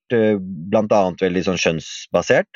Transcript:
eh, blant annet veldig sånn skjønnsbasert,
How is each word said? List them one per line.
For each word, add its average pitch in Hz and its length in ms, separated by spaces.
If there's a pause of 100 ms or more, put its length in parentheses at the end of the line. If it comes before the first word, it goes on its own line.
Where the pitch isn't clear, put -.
(120)
eh, 107 260
blant 98 540
annet 92 300
veldig 90 240
sånn 90 160
skjønnsbasert, 87 920